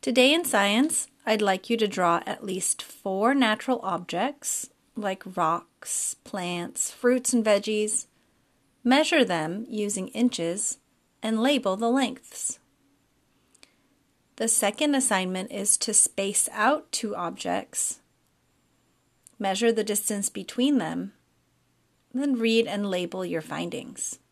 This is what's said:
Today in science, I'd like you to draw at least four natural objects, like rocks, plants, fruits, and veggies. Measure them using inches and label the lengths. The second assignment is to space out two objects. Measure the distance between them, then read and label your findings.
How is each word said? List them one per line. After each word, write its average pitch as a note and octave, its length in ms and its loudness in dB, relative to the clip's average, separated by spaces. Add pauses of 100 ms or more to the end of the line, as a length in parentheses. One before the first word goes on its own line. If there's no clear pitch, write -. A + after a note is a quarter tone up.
Today C4 300 4
in E4+ 140 2
science, G#3+ 640 2 (180)
I'd G#3+ 160 2
like F#3+ 260 0
you A#3 80 2
to A3 100 2
draw F3 380 2
at - 180 -8
least F#3+ 380 -4
four G3+ 540 0
natural A#3 480 2
objects, F#3 880 -4 (260)
like F#3+ 400 -6
rocks, - 880 -2
plants, F3 680 -6
fruits, B3 440 2
and A3+ 100 4
veggies. G#3+ 640 2 (760)
Measure C#4 440 4
them F3 420 -2
using G#3 400 -4
inches G3+ 680 -2 (440)
and A3 200 -2
label A#3+ 340 2
the A3+ 140 0
lengths. - 680 -4 (1800)
The A3+ 120 -2
second A3+ 460 2
assignment F#3 580 0
is G3+ 240 0
to - 160 -2
space - 580 0
out C4+ 400 2
two G#3 240 -4
objects. - 880 -4 (1400)
Measure G3+ 320 0
the A3 140 0
distance G3+ 460 -4
between B3 480 0
them, F3 340 -4 (1000)
then C4+ 240 0
read A3+ 280 4
and G3+ 240 -4
label F3+ 320 -4
your E3+ 200 -4
findings. - 760 -8 (120)